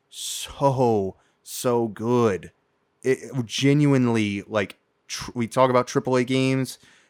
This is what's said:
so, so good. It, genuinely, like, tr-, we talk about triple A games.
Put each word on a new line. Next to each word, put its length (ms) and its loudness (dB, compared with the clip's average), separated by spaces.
so, 1080 -2
so 440 -2
good. 640 0
It, 420 -2
genuinely, 1000 2
like, 300 -4
tr-, 260 -10
we 140 -2
talk 220 2
about 180 2
triple 280 -2
A 80 2
games. 560 -2